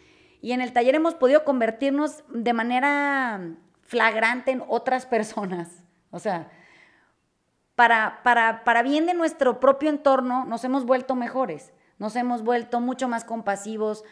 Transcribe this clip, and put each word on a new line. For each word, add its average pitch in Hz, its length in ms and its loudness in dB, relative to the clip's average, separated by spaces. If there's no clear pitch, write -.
Y 233 120 -6
en 254 80 -2
el 247 120 -6
taller 247 220 4
hemos 320 200 2
podido 277 300 6
convertirnos 277 840 0
de 240 240 -2
manera 254 880 0
flagrante 226 720 0
en 254 160 -4
otras 254 380 0
personas. 196 640 -2
O 175 80 -12
sea, 175 320 -4
para, 226 480 2
para, 226 420 2
para 233 180 2
bien 294 240 0
de 359 80 0
nuestro 311 460 0
propio 277 280 2
entorno, 262 560 0
nos 233 200 -8
hemos 262 200 -2
vuelto 254 300 0
mejores. 240 580 -6
Nos 214 180 -8
hemos 240 260 -4
vuelto 233 380 -2
mucho 254 260 -4
más 233 180 -4
compasivos, 214 880 -6